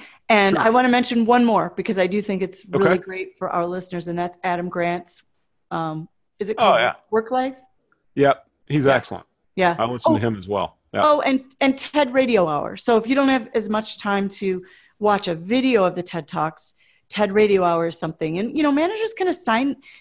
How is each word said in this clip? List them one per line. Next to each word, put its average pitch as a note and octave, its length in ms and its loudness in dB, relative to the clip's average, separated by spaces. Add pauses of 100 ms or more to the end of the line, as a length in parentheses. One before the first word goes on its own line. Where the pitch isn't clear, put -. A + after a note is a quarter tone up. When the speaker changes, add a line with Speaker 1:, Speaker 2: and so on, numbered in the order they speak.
(300)
Speaker 1:
And G3+ 260 4
Speaker 2:
Sure. A3 100 2
Speaker 1:
I A3+ 60 4
wanna B3 180 4
mention A#3+ 360 2
one A#3+ 200 4
more F3+ 300 2
because F#3+ 240 -4
I F#3 80 2
do G3+ 160 -2
think G3 180 -4
it's F#3 260 -8
really F#3 220 2
Speaker 2:
Okay. F#3 80 2
Speaker 1:
great F#3 400 -10
for - 140 -6
our F3 160 -2
listeners, F3+ 400 -8
and F3 100 -6
that's F3 260 -4
Adam F3 240 -2
Grant's, F3 560 -4 (460)
um, D#3+ 400 -6 (300)
is G3 100 -8
it A3 80 -4
Speaker 2:
Oh, A#3+ 60 2
Speaker 1:
called D#3+ 160 6
Speaker 2:
yeah. A2+ 140 2 (180)
Speaker 1:
Work A3 180 -2
Life? C4 260 -2 (600)
Speaker 2:
Yep. C#3 320 2 (200)
He's C#3 200 0
Speaker 1:
Yeah. C3+ 80 6
Speaker 2:
excellent. G2 300 -4 (300)
Speaker 1:
Yeah. F3 220 2
Speaker 2:
I A2+ 80 0
listen B2 280 0
Speaker 1:
Oh. - 20 2
Speaker 2:
to G3+ 60 0
him A2+ 160 0
as F2+ 100 -14
well. F#2+ 300 -4 (140)
Yeah. G#2+ 120 -2
Speaker 1:
Oh, D4+ 180 4
and, C4 240 -2 (160)
and C4+ 160 2
ted C4+ 380 -2
Radio A#3+ 320 2
Hour. D3+ 300 -4
So A#3 200 2
if A3 80 -2
you B3 80 0
don't C4+ 160 2
have B3+ 240 0
as G#3 160 -4
much G#3+ 300 -4
time G3+ 300 -2
to F#3 360 -6 (320)
watch G#3 300 0
a E3+ 80 -2
video A3+ 500 2
of F3+ 80 0
the F3+ 80 -8
ted E3+ 260 -8
Talks, D#3+ 460 -6 (360)
ted G3+ 220 0
Radio G3+ 320 4
Hour E3+ 240 2
is E3 100 -6
something. D#3+ 400 -6
And, A3+ 200 -4
you D#4 60 0
know, D4 80 4
managers G#4+ 420 -2
can F#4 160 -2
assign, B3+ 480 -2 (240)